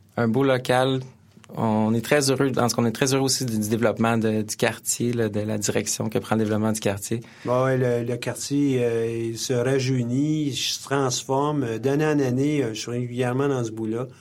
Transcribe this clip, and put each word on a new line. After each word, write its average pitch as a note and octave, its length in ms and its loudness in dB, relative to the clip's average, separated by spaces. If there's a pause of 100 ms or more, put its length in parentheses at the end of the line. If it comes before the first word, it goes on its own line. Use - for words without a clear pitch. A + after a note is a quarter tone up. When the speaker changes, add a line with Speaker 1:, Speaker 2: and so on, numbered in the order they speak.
(180)
Speaker 1:
un A#2+ 100 2
beau A#2+ 160 4
local. C3 560 2 (580)
On A2 360 2
est A#2 80 2
très C#3 300 2
heureux, C3+ 200 2
dans A#2+ 180 2
ce - 60 -4
qu'on A#2+ 100 2
est A2+ 80 0
très C3+ 200 0
heureux C3+ 120 2
aussi C3 180 0
du, A2+ 160 -2
du G#2 80 -2
développement A2+ 500 2
de, A2 240 2
du G#2+ 140 -6
quartier, A#2 560 -2
là, A#2 160 0
de G#2 140 -2
la G#2+ 160 -2
direction G#2+ 500 -2
que A2 100 -2
prend A2+ 180 -2
le A2 80 2
développement G#2+ 280 0
du G#2+ 80 -4
quartier. G#2 400 -2 (240)
Speaker 2:
Bon, B2+ 220 2
ouais, C3 120 2
le, A#2+ 320 0
le B2 80 -2
quartier, C3+ 640 -2
euh, A#2 500 -2
il A2+ 60 -6
se - 140 -4
rajeunit, C3 960 0
il B2+ 80 -4
se - 260 -4
transforme. C3+ 840 0
Euh, A2+ 140 -2
d'année C#3 280 2
en D3+ 140 2
année, C3+ 440 2
euh, A2+ 100 -2
je G#2+ 60 -8
suis A#2 120 -8
régulièrement B2 580 0
dans B2+ 160 0
ce A2 60 -6
bout-là. A2 360 -4 (140)